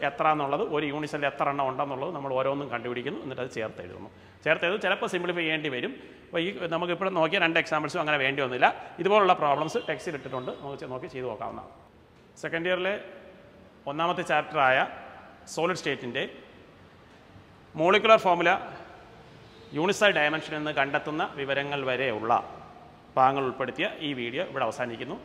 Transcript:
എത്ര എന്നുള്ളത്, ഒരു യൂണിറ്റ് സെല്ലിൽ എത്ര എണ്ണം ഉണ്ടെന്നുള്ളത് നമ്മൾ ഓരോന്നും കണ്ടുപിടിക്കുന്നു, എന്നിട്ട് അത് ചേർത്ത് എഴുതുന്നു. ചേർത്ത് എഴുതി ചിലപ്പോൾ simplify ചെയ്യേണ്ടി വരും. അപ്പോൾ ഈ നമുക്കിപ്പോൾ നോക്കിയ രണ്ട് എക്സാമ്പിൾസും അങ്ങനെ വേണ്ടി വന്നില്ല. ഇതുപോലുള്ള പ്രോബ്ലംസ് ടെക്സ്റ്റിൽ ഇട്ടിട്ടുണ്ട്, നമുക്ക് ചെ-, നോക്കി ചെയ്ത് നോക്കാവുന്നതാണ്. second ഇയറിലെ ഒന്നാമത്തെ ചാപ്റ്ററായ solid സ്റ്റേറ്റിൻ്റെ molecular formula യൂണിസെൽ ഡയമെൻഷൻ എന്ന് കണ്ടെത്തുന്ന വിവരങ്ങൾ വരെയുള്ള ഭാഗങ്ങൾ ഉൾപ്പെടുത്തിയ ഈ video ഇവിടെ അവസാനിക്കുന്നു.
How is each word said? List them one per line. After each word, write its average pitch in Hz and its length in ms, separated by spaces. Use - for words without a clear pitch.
എത്ര 147 160
എന്നുള്ളത്, 147 280
ഒരു 151 160
യൂണിറ്റ് 151 200
സെല്ലിൽ 143 200
എത്ര 151 200
എണ്ണം 139 180
ഉണ്ടെന്നുള്ളത് 139 460
നമ്മൾ 139 220
ഓരോന്നും 135 340
കണ്ടുപിടിക്കുന്നു, 123 520
എന്നിട്ട് 127 200
അത് 120 120
ചേർത്ത് 110 280
എഴുതുന്നു. 92 260
ചേർത്ത് 160 240
എഴുതി 202 160
ചിലപ്പോൾ 196 280
simplify 175 300
ചെയ്യേണ്ടി 156 320
വരും. 147 180
അപ്പോൾ 175 200
ഈ - 20
നമുക്കിപ്പോൾ 175 360
നോക്കിയ 160 260
രണ്ട് 165 180
എക്സാമ്പിൾസും 151 400
അങ്ങനെ 151 220
വേണ്ടി 135 220
വന്നില്ല. 127 200
ഇതുപോലുള്ള 185 400
പ്രോബ്ലംസ് 151 360
ടെക്സ്റ്റിൽ 156 280
ഇട്ടിട്ടുണ്ട്, 127 320
നമുക്ക് 139 200
ചെ-, 147 120
നോക്കി 131 220
ചെയ്ത് 127 180
നോക്കാവുന്നതാണ്. 110 400
second 165 280
ഇയറിലെ 185 240
ഒന്നാമത്തെ 170 400
ചാപ്റ്ററായ 147 480
solid 165 260
സ്റ്റേറ്റിൻ്റെ 131 420
molecular 208 440
formula 170 260
യൂണിസെൽ 196 400
ഡയമെൻഷൻ 151 420
എന്ന് 151 200
കണ്ടെത്തുന്ന 147 420
വിവരങ്ങൾ 139 400
വരെയുള്ള 120 420
ഭാഗങ്ങൾ 135 320
ഉൾപ്പെടുത്തിയ 127 380
ഈ - 20
video 120 300
ഇവിടെ 135 180
അവസാനിക്കുന്നു. 120 560